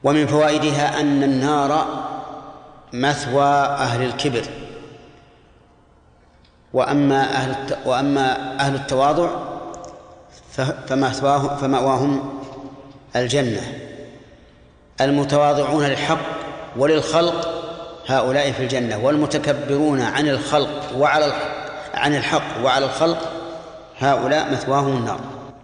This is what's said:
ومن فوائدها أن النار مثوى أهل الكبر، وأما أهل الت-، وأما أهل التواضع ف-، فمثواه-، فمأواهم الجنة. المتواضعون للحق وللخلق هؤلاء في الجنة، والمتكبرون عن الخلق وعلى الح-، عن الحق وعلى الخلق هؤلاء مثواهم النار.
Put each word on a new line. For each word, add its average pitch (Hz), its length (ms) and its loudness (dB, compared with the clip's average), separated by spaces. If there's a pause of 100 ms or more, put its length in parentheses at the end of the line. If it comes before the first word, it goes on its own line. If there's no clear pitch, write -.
ومن 147 220 4
فوائدها 151 720 2
أن 143 220 2
النار 139 800 2 (880)
مثوى 139 560 2 (300)
أهل 123 240 0
الكبر، 120 420 -2 (2250)
وأما 139 500 4
أهل 131 280 0
الت-، - 360 -6
وأما 135 760 0
أهل 139 140 2
التواضع 143 560 2 (1200)
ف-، - 80 -6
فمثواه-، 139 1000 0
فمأواهم 135 800 0 (760)
الجنة. 120 560 0 (1300)
المتواضعون 143 840 2
للحق 147 420 0 (500)
وللخلق 165 880 2 (420)
هؤلاء 135 460 2
في 127 100 -4
الجنة، 120 360 -2
والمتكبرون 143 1000 2
عن 127 280 0
الخلق 139 680 0
وعلى 147 280 4
الح-، - 720 -6
عن 143 200 0
الحق 131 500 -2
وعلى 131 200 4
الخلق 160 480 0 (680)
هؤلاء 139 540 2
مثواهم 135 440 0
النار. 113 240 -2 (440)